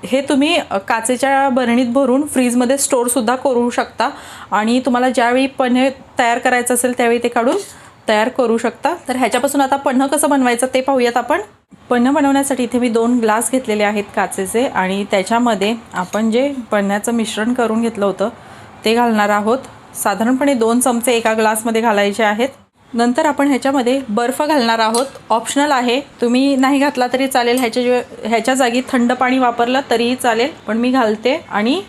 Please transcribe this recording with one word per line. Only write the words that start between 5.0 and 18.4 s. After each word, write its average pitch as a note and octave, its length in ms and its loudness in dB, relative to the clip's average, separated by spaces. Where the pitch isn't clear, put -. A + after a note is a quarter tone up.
ज्यावेळी B3+ 380 2
पन्हे C4 420 0
तयार A#3+ 200 2
करायचं B3 340 0
असेल B3 240 -2
त्यावेळी A#3+ 260 2
ते A#3+ 40 -2
काढून A#3+ 300 0
तयार A3 220 2
करू A#3 280 0
शकता. B3 360 -2
तर B3+ 80 -4
ह्याच्यापासून B3+ 460 0
आता C4+ 140 2
पन्हं C4+ 320 0
कसं D4 220 0
बनवायचं B3+ 440 2
ते C4 80 2
पाहूयात B3+ 360 0
आपण. D4 240 0
पन्हं B3 240 2
बनवण्यासाठी C#4 500 2
इथे A#3+ 160 -2
मी B3 100 0
दोन A3+ 300 2
ग्लास A3 320 0
घेतलेले G#3+ 320 0
आहेत G#3 200 0
काचेचे F#3+ 500 -2
आणि F#3+ 460 -2
त्याच्यामध्ये A3 600 0
आपण G3+ 380 -2
जे C4+ 220 0
पन्ह्याचं G#3 400 -2
मिश्रण A3 420 -2
करून A3+ 280 0
घेतलं A3 240 -2
होतं G3 240 -2